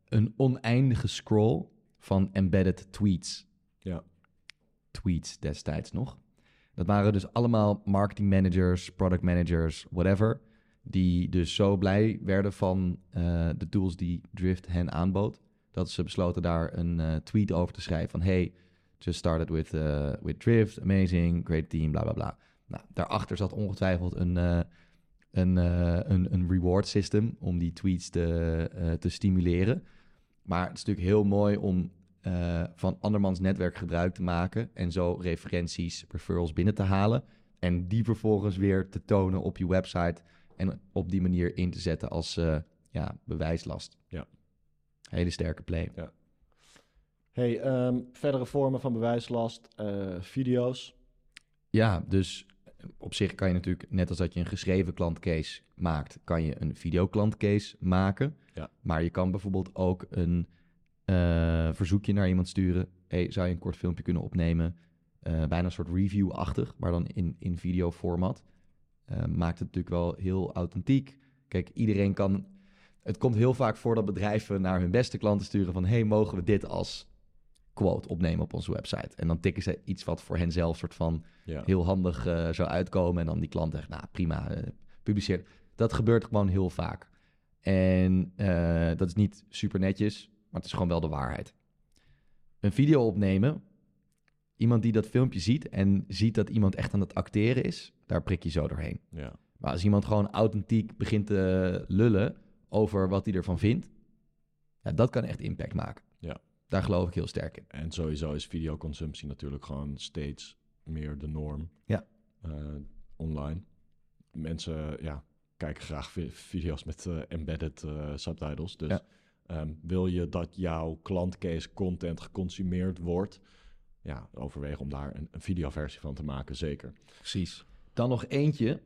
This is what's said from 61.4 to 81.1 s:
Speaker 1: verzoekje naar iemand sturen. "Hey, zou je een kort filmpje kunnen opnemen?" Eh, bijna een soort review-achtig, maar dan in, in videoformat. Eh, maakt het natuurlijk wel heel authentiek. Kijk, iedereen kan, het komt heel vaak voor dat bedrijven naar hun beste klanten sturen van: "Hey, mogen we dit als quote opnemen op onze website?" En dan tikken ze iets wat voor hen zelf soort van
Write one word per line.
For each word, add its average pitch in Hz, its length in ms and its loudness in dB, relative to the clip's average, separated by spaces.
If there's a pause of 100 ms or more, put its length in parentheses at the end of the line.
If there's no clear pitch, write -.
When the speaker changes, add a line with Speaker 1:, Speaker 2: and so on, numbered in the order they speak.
Speaker 1:
verzoekje 101 400 2
naar 98 140 4
iemand 90 200 2
sturen. 90 400 0 (200)
"Hey, 90 240 -2
zou 92 160 0
je 90 60 0
een 85 60 -4
kort - 180 -6
filmpje 87 260 -2
kunnen 87 200 0
opnemen?" 82 540 0 (420)
Eh, 82 140 -4 (120)
bijna 85 200 0
een 87 60 -2
soort 80 180 -6
review-achtig, 95 880 0
maar 87 140 0
dan 87 160 0
in, 85 320 -4
in 87 180 -4
videoformat. 90 840 -2 (640)
Eh, 80 200 -4
maakt 82 340 -2
het 90 80 -4
natuurlijk - 280 -4
wel 87 200 0
heel 92 380 -2
authentiek. 95 640 -2 (300)
Kijk, 92 220 -2
iedereen 101 440 2
kan, 98 320 0 (580)
het - 140 -4
komt 123 180 2
heel 120 180 4
vaak 117 240 0
voor 117 180 0
dat 110 100 2
bedrijven 101 560 -2
naar 92 180 2
hun 90 120 0
beste 120 260 0
klanten 101 280 2
sturen 92 280 0
van: 92 120 -2
"Hey, 113 180 4
mogen 107 340 2
we 87 60 -4
dit 101 220 2
als - 440 -8 (640)
quote 87 360 0
opnemen 82 340 2
op 80 100 -4
onze 85 180 -4
website?" - 440 -6
En 82 120 -2
dan 85 120 2
tikken - 240 0
ze - 200 -2
iets - 200 -6
wat 85 180 -4
voor - 160 -4
hen 85 140 2
zelf 82 260 0
soort - 180 -8
van 82 280 0 (220)